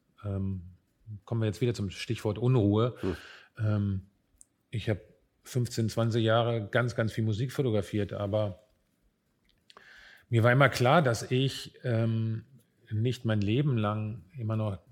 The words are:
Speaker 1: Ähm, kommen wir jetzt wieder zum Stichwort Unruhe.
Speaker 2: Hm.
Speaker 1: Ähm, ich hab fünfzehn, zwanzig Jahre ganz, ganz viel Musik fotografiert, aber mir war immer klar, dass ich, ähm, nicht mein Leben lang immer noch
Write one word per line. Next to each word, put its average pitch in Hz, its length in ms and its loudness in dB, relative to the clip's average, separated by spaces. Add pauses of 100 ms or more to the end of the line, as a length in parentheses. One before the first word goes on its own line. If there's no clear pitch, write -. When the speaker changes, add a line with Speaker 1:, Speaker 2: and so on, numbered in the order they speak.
(240)
Speaker 1:
Ähm, 98 380 -4 (640)
kommen 117 160 -2
wir 110 60 0
jetzt 104 140 -4
wieder 120 120 2
zum 101 160 -4
Stichwort 107 480 -4
Unruhe. 117 600 4
Speaker 2:
Hm. 92 180 -2 (400)
Speaker 1:
Ähm, 101 440 0 (680)
ich 107 200 -6
hab 101 100 -2 (440)
fünfzehn, 113 460 -4
zwanzig 117 340 0
Jahre 113 460 2
ganz, 120 260 0
ganz 113 160 0
viel 110 120 -4
Musik 110 300 -2
fotografiert, 107 600 -2
aber 101 480 -4 (1700)
mir 117 140 4
war 120 80 6
immer 135 180 8
klar, 135 320 6
dass 123 300 0
ich, 131 420 -2 (100)
ähm, 113 600 -2 (500)
nicht 117 300 -2
mein 110 160 2
Leben 120 380 2
lang 107 440 -2 (160)
immer 110 200 -2
noch 104 200 -2 (140)